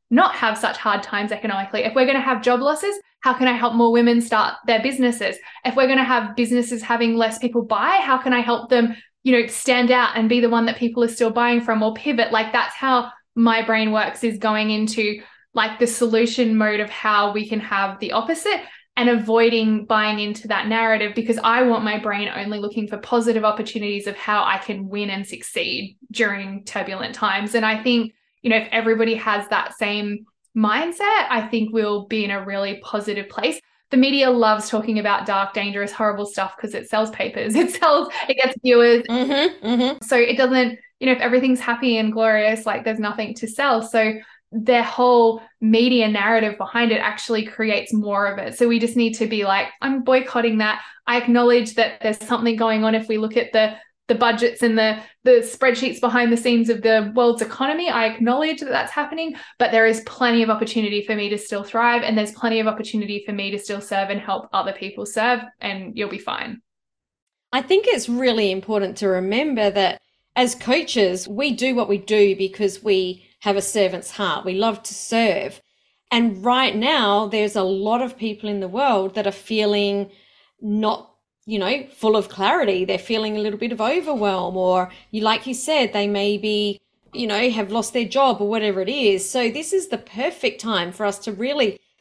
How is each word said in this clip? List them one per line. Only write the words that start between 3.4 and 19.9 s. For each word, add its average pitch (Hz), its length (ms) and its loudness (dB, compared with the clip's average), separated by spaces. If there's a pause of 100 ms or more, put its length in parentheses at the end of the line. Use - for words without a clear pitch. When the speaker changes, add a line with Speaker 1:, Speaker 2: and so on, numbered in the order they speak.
Speaker 1:
I 247 60 4
help 233 220 0
more 233 180 4
women 240 260 4
start 226 360 0 (120)
their 226 140 2
businesses? 247 560 -2 (260)
If 233 120 -2
we're 262 120 4
gonna 262 160 2
have 233 320 0
businesses 240 460 0
having 233 340 0
less 226 240 0
people 240 220 0
buy, 254 400 0
how 262 160 0
can 262 160 0
I 240 80 2
help 233 280 -2
them, 233 260 2 (280)
you 262 80 2
know, 233 160 4
stand 247 440 2
out 247 240 4
and 220 140 2
be 247 100 4
the 233 100 4
one 233 160 2
that 226 120 -2
people 233 260 0
are 233 40 4
still 226 240 0
buying 240 300 2
from 220 220 0
or 220 100 0
pivot?" 240 380 -2
Like, 220 200 0
that's - 240 0
how 254 360 0 (240)
my 226 260 4
brain 220 300 0
works, 214 320 -2
is 220 140 -2
going 214 340 0
into, 214 500 -2 (320)
like, 220 260 -2
the 240 80 4
solution 226 680 2
mode 214 220 2
of 208 100 -4
how 208 420 0
we 214 160 -4
can 214 120 -4
have 196 400 -4
the 208 140 -6
opposite 330 480 -2 (360)
and 240 120 4
avoiding 220 760 2
buying 214 340 0